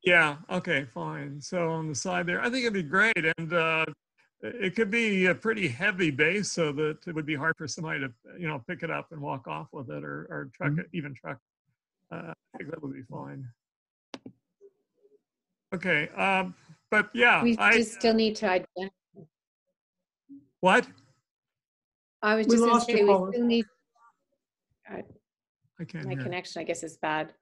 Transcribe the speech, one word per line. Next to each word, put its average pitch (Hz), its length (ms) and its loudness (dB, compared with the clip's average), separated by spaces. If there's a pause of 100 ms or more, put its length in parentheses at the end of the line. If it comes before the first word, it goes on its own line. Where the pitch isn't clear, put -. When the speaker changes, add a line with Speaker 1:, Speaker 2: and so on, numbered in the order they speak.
Speaker 1:
Yeah. 165 340 4 (140)
Okay, 175 420 -2
fine. 151 480 -10
So 170 300 -4
on 160 180 -4
the 156 60 -6
side 180 320 -4
there, 180 140 -2
I - 100 -4
think 254 140 -2
it'd 226 100 0
be 196 80 -2
great. 190 320 4 (240)
And, 165 140 -6
uh, 160 320 2 (580)
it 185 320 -4
could 220 160 0
be 208 360 2
a 175 80 4
pretty 214 340 -2
heavy 180 420 0
base 160 420 0
so 156 200 0
that 151 340 -2
it 175 80 -8
would 156 120 -6
be 151 100 -4
hard 160 200 0
for 156 120 -10
somebody 160 320 -6
to, 135 100 -6 (280)
you 175 100 -6
know, 147 200 -6
pick 175 140 -8
it 165 80 -6
up 147 220 -8
and 156 80 -14
walk 143 260 -8
off 156 260 -10
with 147 180 -12
it 147 140 -10
or, 147 260 -10
or 147 240 -10
truck 165 180 -2
Speaker 2:
Mm-hmm. 156 80 -2
Speaker 1:
it, - 140 -8
even 147 200 -8
truck. - 240 -12 (760)
Uh, 170 200 -12 (220)
I - 40 -16
think 147 120 -14
that - 120 -12
would 139 120 -10
be 135 80 -16
fine. 139 440 -14 (2250)
Okay. 170 440 0
Um, 190 380 0 (360)
but 208 240 4
yeah, 233 280 6
Speaker 3:
We 233 160 4
Speaker 1:
I 208 180 6
Speaker 3:
just 226 160 2
still 226 220 2
need 220 220 4
to 220 140 -2
identify. 185 400 -2 (1700)
Speaker 1:
What? 208 300 4 (1300)
Speaker 3:
I 214 120 4
was 220 140 2
Speaker 4:
We 226 60 8
Speaker 3:
just 233 80 6
gonna 240 100 6
Speaker 4:
lost 233 160 4
you, 233 80 2
Speaker 3:
say, 208 80 6
we 202 60 6
Speaker 4:
Paula. 190 220 4
Speaker 3:
still 240 140 0
need, 233 180 4 (1300)
uh, 196 60 -12 (840)
Speaker 1:
I 170 60 -10
can't 160 220 -12
Speaker 3:
my 131 80 -4
Speaker 1:
hear. 135 100 -6
Speaker 3:
connection, 175 360 -8
I 160 40 -6
guess, 165 180 -6
is 160 140 -12
bad. 156 460 -2